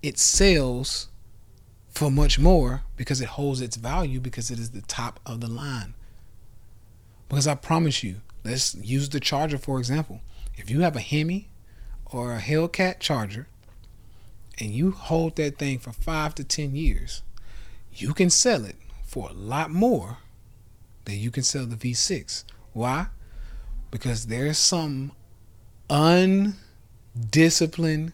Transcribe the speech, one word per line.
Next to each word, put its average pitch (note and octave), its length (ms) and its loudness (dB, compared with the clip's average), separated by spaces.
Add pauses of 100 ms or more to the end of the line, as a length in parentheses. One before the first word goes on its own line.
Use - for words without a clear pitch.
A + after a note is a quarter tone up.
it C#3+ 160 -4
sells C3+ 880 4 (880)
for D3 160 2
much C#3+ 260 6
more C#3+ 460 8 (140)
because C3 240 -2
it A2 80 -6
holds C#3 320 -2
its A2+ 160 -6
value C3+ 420 0
because B2+ 320 -4
it A#2 80 -6
is A#2 120 -6
the G2 100 -10
top - 440 -8
of A2+ 140 -8
the A#2 80 -6
line. A#2 460 -8 (1400)
Because C#3 180 2
I C#3+ 80 2
promise D#3+ 480 2
you, F#2+ 140 -8 (260)
let's - 320 -2
use B2+ 340 -2
the D3 100 -2
Charger, D3 380 0
for C3+ 220 -2
example. B2+ 420 -4 (340)
If G2 140 -12
you C#3 120 2
have E3 140 2
a A2 60 -4
Hemi E3 480 -2 (560)
or A#2+ 300 -6
a A2+ 40 -6
Hellcat E3+ 600 0
Charger A2+ 480 -2 (1120)
and A2 120 -6
you D#3 200 2
hold E3 460 0
that D3 200 -2
thing C#3 220 -2
for A2+ 140 -12
five D#3 420 -2
to C#3 80 -8
ten C#3 320 -2
years, - 480 0 (680)
you B2 220 -4
can F3+ 160 4
sell F3 360 4
it F#2 100 -12 (280)
for - 260 -8
a - 40 -14
lot B2+ 380 -4
more E3+ 460 2 (880)
than G2+ 100 -6
you A2 160 -2
can C3+ 120 -4
sell C3 220 -2
the A#2 120 -8
V B2 160 -4
six. - 500 -4 (300)
Why? B2+ 340 -2 (840)
Because A2+ 380 -4
there's C3+ 300 0
some C#3+ 560 0 (760)
undisciplined E3 2250 4